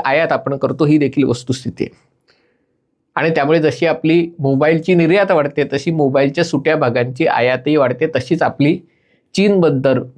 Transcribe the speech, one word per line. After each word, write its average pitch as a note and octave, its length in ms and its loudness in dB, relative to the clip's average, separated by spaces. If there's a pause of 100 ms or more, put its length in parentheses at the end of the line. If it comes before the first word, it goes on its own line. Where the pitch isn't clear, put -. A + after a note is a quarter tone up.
आयात D#3 280 0
आपण C#3 240 -4
करतो, C3+ 280 -2
ही D3+ 140 4
देखील C#3 260 0
वस्तुस्थिती - 600 -4
आहे. - 120 -8 (1200)
आणि D#3 160 0
त्यामुळे D#3 300 2
जशी D#3 260 0
आपली E3 520 0
मोबाईलची D3+ 560 2
निर्यात F3+ 360 2
वाढते, D3 340 0
तशी C#3 260 -4
मोबाईलच्या C#3+ 540 0
सुट्या D#3+ 320 0
भागांची B2+ 500 -2
आयातही B2+ 500 0
वाढते, C#3+ 300 0
तशीच D#3+ 360 -4
आपली D#3 380 0 (540)
चीनबद्दल, D3 680 2 (160)